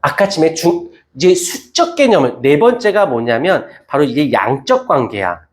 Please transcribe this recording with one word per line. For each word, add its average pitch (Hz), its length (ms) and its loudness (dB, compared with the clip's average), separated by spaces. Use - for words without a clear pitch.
아까쯤에 160 540 0
중-, 170 360 -2
이제 175 200 4
수적 - 600 -4
개념을, 180 460 2
네 139 180 4
번째가 214 480 2
뭐냐면 120 600 -2
바로 143 160 0
이게 143 280 0
양적 135 560 0
관계야. 104 640 -2